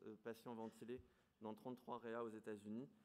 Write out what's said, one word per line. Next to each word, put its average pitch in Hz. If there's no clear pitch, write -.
euh, 107
patients 117
ventilés 113
dans 110
trente-trois 123
réa 117
aux 117
États-Unis. 107